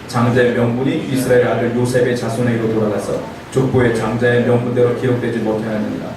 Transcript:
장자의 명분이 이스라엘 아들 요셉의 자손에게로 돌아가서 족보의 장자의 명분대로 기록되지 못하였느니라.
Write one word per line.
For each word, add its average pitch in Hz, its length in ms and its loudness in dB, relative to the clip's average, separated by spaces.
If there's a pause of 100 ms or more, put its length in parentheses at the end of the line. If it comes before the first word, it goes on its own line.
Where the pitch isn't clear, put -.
장자의 120 480 2
명분이 123 560 0
이스라엘 127 360 2
아들 113 300 -2
요셉의 123 400 2
자손에게로 113 560 -2
돌아가서 104 480 -2 (300)
족보의 123 440 2
장자의 120 520 0
명분대로 120 520 2
기록되지 117 420 0
못하였느니라. 107 680 -4 (100)